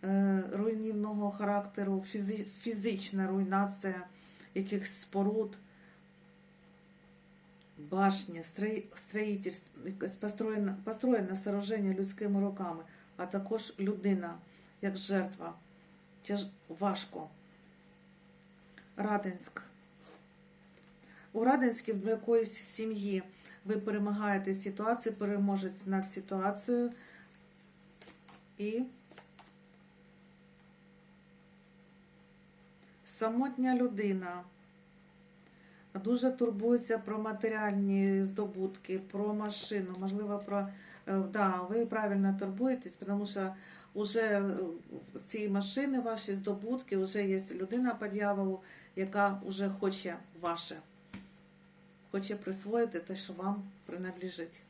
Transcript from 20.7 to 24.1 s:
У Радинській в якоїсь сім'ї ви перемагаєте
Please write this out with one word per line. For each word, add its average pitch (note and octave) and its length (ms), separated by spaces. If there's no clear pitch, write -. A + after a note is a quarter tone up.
У A3+ 100
Радинській B3 480
в G3 140
якоїсь A3 460
сім'ї G3+ 680
ви G3+ 120
перемагаєте G3+ 800